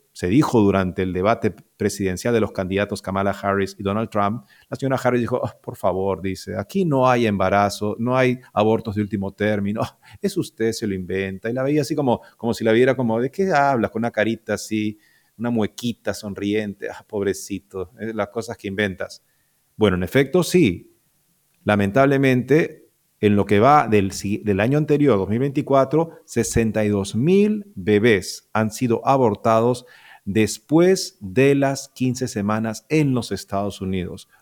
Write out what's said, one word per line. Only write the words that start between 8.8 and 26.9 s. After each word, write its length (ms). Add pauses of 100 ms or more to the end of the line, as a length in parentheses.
de 40
último 320
término, 480
<laughs> 400
es 160
usted 360
se 140
lo 80
inventa". 540
Y 60
la 80
veía 180
así 140
como, 260 (160)
como 160
si 120
la 80
viera 220
como, 240
"¿de 120
qué 200
hablas?", 400
con 100
una 100
carita 440
así, 440 (400)
una 100
muequita 640
sonriente, 800
"Ah, 180
pobrecito, 880
eh, 140
las 160
cosas 300
que 100
inventas". 540 (560)
Bueno, 200
en 60
efecto, 380
sí. 540 (640)
Lamentablemente, 1300 (320)
en 160
lo 80
que 160
va 280
del 240
si-, 260
del 220
año 180
anterior, 400
dos 100
mil 120
veinticuatro, 720 (120)
sesenta 580
y 60
dos 260